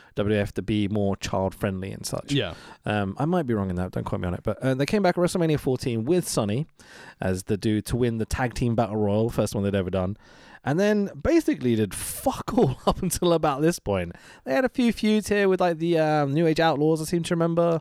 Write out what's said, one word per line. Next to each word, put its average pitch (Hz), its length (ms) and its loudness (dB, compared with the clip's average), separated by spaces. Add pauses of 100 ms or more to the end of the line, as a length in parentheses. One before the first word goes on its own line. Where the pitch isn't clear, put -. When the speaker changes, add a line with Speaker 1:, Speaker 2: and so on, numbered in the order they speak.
(160)
Speaker 1:
W 104 200 0
W - 20 2
F 101 180 -2
to 98 60 -4
be 104 260 0
more 98 280 0
child-friendly 95 760 -4
and - 140 -12
such. - 280 -8
Speaker 2:
Yeah. 95 220 -2 (300)
Speaker 1:
Um, 101 320 0
I 143 80 -2
might 170 220 0
be 117 60 0
wrong 98 160 0
in 90 80 -2
that, 90 140 -4
don't 117 120 -4
quote 98 180 -6
me 90 60 -2
on 87 60 -2
it, - 100 -6
but, 107 180 -2
uh, 131 120 0
they 135 120 -2
came 208 160 0
back 180 160 2
at 175 60 2
WrestleMania 165 360 2
fourteen 120 440 -2
with 165 240 0
Sonny 117 380 -2 (560)
as 92 220 -2
the 104 140 -2
dude 107 280 0
to - 100 -4
win 117 220 0
the 110 80 -2
Tag 127 280 -4
Team 117 220 0
Battle 110 220 0
Royal, 107 320 2
first 110 260 -2
one 101 80 -2
they'd 101 120 0
ever 90 160 0
done, 92 260 -2 (480)
and 147 140 0
then 208 300 2 (120)
basically 254 540 2
did 107 180 0
fuck - 640 -6
all 139 240 4
<laughs> - 60 -4
up - 140 0
until 175 320 0
about 151 280 0
this 170 180 2
point. 92 340 -2 (320)
They 262 80 -2
had 269 120 2
a 240 40 0
few 240 220 2
feuds 214 380 0
here 202 180 2
with, 185 140 2
like, 175 160 2
the, 165 220 2
um, 151 340 2
New 165 140 4
Age 156 120 2
Outlaws, 160 420 2
I 156 40 -8
seem 170 180 -2
to 180 120 -4
remember. 170 460 2